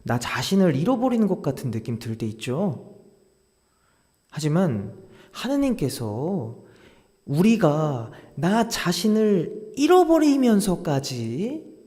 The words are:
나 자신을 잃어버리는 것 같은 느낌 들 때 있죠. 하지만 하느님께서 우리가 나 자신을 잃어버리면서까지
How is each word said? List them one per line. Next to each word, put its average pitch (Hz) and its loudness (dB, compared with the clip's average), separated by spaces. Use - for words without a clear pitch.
나 120 -2
자신을 180 0
잃어버리는 226 2
것 185 -2
같은 135 -4
느낌 113 -6
들 113 -8
때 117 -4
있죠. 123 -6
하지만 147 -2
하느님께서 151 -4
우리가 151 0
나 208 0
자신을 208 0
잃어버리면서까지 226 2